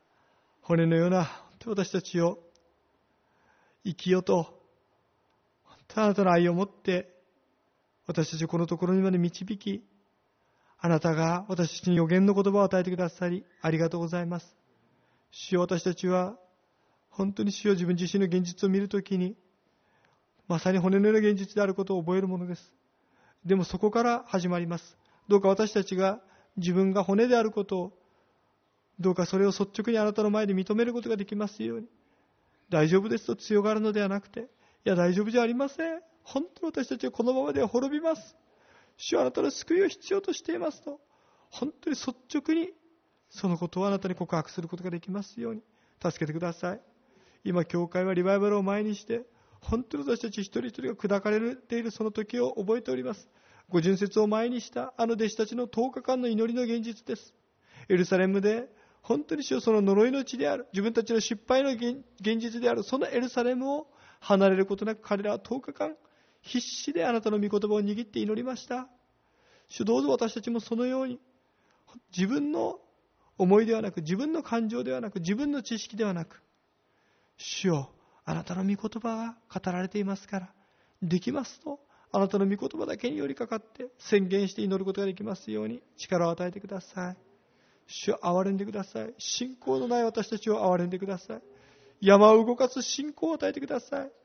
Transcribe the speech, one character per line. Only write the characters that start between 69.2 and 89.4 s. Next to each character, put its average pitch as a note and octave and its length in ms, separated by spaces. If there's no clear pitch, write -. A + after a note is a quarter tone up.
主、 - 160
ど A3+ 140
う C4+ 40
ぞ C#4+ 80
私 A#3 240
た A#3 60
ち A3 100
も A#3 100
そ A#3 160
の A#3+ 100
よ C4 160
う C4 60
に、 B3 100
自 F#3 120
分 D4 240
の E4+ 260
思 G3 220
い A3+ 60
で A3+ 80
は A3 80
な G#3 80
く、 F3 120
自 D#3+ 140
分 D4 160
の D#4+ 120
感 A#3 240
情 A#3+ 160
で B3+ 80
は B3+ 80
な A3 100
く、 G3 80
自 F3+ 160
分 C#4+ 160
の C#4+ 120
知 A3 180
識 - 160
で A3 80
は G3 100
な E3+ 100
く、 - 160
主 - 300
よ、 D3 220
あ D#3+ 100
な E3 100
た F3+ 100
の F#3 80
御 G3 60
言 G3+ 80
葉 A3+ 400
が A3+ 200
語 - 200
ら F3+ 100
れ F#3 60
て G#3 100
い G3+ 60
ま G3 100
す - 140
か G3+ 100
ら、 F#3 140
で F3+ 160
き A#3+ 140
ま C#4 120
す - 160
と、 D4 200
あ G3+ 80
な G3 80
た G3+ 100
の G3 80
御 G3 100
言 B3+ 240
葉 G#3 60
だ - 100
け A#3+ 140
に D4+ 60
寄 C#4+ 100
り C4+ 80
か A#3+ 140
か A3+ 80
っ G#3+ 40
て - 280
宣 G3 300
言 G3 180
し F#3 80
て A3 80
祈 F#3+ 160
る F#3+ 60
こ F#3+ 80
と F#3+ 80
が G3+ 60
で F#3+ 80
き G3+ 100
ま G#3 100
す - 160
よ G#3+ 140
う A3 40
に A#3+ 140
力 E3+ 320
を - 20
与 E3+ 160
え F3 60
て G3 80
く G3 80
だ F#3+ 120
さ F3+ 320
い。 F#3 40
主 - 260
よ、 - 100
憐 F3 220
れ G3 60
ん G3 60
で G3 80
く G#3 80
だ G3 120
さ A3 200
い。 A#3 140
信 - 380